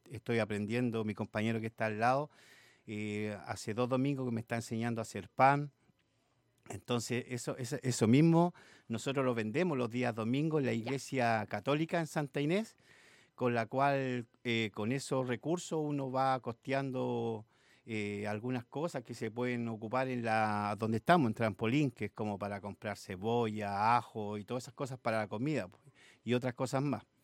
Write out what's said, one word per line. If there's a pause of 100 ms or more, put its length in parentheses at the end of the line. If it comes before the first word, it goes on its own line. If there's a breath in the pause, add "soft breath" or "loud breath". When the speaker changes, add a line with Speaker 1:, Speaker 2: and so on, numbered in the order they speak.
(100)
Speaker 1:
estoy
aprendiendo,
mi
compañero
que
está
al
lado, (560 loud breath)
eh, (100)
hace
dos
domingos
que
me
está
enseñando
a
hacer
pan. (960)
Entonces,
eso,
eso,
eso
mismo (340 loud breath)
nosotros
lo
vendemos
los
días
domingos
en
la
Speaker 2:
Ya.
Speaker 1:
Iglesia
Católica
en
Santa
Inés, (600 soft breath)
con
la
cual, (180)
eh,
con
esos
recursos
uno
va
costeando, (400 soft breath)
eh,
algunas
cosas
que
se
pueden
ocupar
en
la,
donde
estamos,
en
Trampolín,
que
es
como
para
comprar
cebolla,
ajo
y
todas
esas
cosas
para
la
comida,
pues, (420 loud breath)
y
otras
cosas
más. (180)